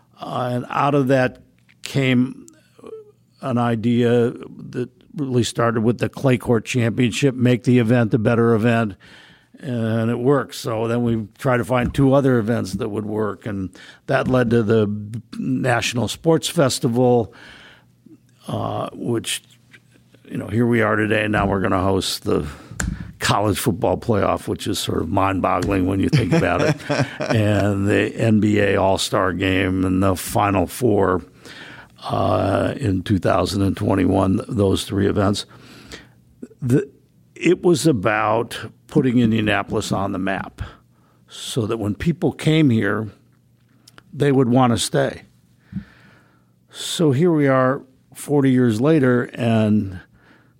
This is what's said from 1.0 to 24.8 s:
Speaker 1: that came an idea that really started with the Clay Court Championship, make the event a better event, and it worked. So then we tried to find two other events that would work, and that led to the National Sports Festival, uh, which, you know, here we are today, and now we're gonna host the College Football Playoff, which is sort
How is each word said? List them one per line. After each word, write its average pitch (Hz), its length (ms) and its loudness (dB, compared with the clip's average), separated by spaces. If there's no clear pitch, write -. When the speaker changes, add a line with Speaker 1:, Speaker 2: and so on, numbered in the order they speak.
Speaker 1:
that 127 320 0
came 131 640 0
an 131 160 -4
idea 120 720 2
that - 600 -10
really 127 260 0
started 117 400 -2
with 110 160 0
the 107 120 -4
Clay 131 260 0
Court 117 300 0
Championship, 120 680 0
make 123 300 0
the 123 140 4
event 117 340 2
a 131 60 4
better 117 360 2
event, 113 400 0
and 113 500 -2
it 120 80 -4
worked. 123 360 0
So 113 340 -4
then 120 140 0
we 113 240 -2
tried 123 200 2
to 117 60 -2
find 123 300 0
two 135 180 4
other 131 260 4
events 107 360 -2
that 113 140 -4
would 107 180 -6
work, 104 400 -6
and 98 240 -6
that 135 220 0
led 127 220 2
to 117 120 4
the 107 240 2
National 120 680 -2
Sports 160 400 0
Festival, 123 840 2
uh, 107 440 -6
which, - 500 -6
you - 80 -10
know, 104 120 -8
here 117 180 0
we 117 160 2
are 107 140 2
today, 107 260 0
and 107 100 -2
now 104 140 2
we're 98 140 0
gonna 98 200 0
host 95 440 -2
the 90 220 0
College 104 380 0
Football 95 380 0
Playoff, 87 520 0
which - 180 -6
is 104 120 -4
sort 92 220 -4